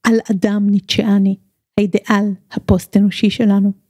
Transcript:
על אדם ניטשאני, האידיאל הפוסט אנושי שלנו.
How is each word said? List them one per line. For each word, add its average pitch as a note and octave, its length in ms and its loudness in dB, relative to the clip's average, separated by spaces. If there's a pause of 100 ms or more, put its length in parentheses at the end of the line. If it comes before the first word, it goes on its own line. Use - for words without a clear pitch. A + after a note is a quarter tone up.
על A3+ 140 0 (140)
אדם G3+ 380 0
ניטשאני, G3+ 680 0 (420)
האידיאל G3+ 540 -2 (200)
הפוסט - 460 -2
אנושי G3+ 320 2
שלנו. G3+ 420 0 (180)